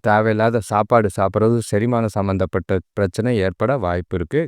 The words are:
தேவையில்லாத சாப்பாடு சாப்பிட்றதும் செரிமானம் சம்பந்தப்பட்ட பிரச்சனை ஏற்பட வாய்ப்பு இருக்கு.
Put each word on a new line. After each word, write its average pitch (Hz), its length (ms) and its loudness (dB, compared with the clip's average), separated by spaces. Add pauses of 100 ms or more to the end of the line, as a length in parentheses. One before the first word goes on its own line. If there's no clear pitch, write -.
தேவையில்லாத 110 600 2
சாப்பாடு 107 500 2
சாப்பிட்றதும் 107 560 0
செரிமானம் 113 480 0
சம்பந்தப்பட்ட 95 640 -2 (140)
பிரச்சனை 107 440 -2
ஏற்பட 107 400 0
வாய்ப்பு 90 400 -4
இருக்கு. 90 320 -2